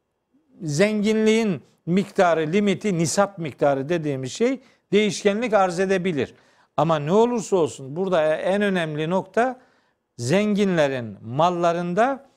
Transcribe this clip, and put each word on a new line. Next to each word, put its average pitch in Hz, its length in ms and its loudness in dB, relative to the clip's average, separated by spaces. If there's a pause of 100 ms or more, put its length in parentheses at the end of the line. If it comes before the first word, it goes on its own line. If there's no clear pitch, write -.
(600)
Zenginliğin 214 1000 0 (240)
miktarı, 170 560 2 (120)
limiti, 202 440 0
nisap 185 400 0
miktarı 143 520 -2
dediğimiz 147 420 -4
şey 247 280 -2 (320)
değişkenlik 208 600 0
arz 185 260 2
edebilir. 185 540 -2 (440)
Ama 156 220 2
ne 143 120 -2
olursa 220 440 2
olsun 139 400 -2
burada 165 400 0
en 190 260 0
önemli 160 480 -2
nokta 226 500 -2 (580)
zenginlerin 151 1040 0
mallarında 175 1040 0 (120)